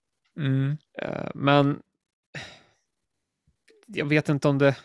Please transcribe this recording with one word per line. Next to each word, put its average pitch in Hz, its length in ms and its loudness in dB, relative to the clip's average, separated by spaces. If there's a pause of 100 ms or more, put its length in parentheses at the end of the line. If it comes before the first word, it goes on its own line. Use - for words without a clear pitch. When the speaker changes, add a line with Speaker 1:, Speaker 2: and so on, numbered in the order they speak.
(420)
Speaker 1:
Mm. 135 360 -2 (240)
Speaker 2:
Eh, - 340 -8
men 143 460 2 (2000)
jag 196 200 -6
vet 151 240 0
inte 147 180 2
om 139 100 2
det, 139 280 4